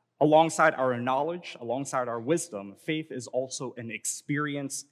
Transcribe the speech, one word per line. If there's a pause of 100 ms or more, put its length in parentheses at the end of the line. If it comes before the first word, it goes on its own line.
(220)
Alongside
our
knowledge,
alongside
our
wisdom,
faith
is
also
an
experience